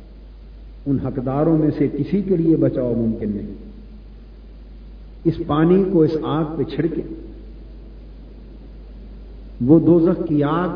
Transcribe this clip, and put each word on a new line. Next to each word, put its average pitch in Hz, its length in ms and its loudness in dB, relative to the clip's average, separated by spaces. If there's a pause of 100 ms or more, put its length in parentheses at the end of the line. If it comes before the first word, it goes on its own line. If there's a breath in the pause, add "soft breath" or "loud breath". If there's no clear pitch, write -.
(880)
ان 139 200 0
حقداروں 139 520 2
میں 151 200 4
سے 143 100 4
کسی 190 340 0
کے 190 140 2
لیے 160 200 4
بچاؤ 127 380 2
ممکن 110 360 0
نہیں۔ 101 240 -6 (1700)
اس 160 100 4 (120)
پانی 170 460 6
کو 170 100 6
اس 156 200 4
آگ 143 220 0 (120)
پہ 151 60 -2
چھڑکے۔" 156 400 -2 (2750)
وہ 156 140 10
دوزخ 165 480 4
کی 147 140 2
آگ 160 340 0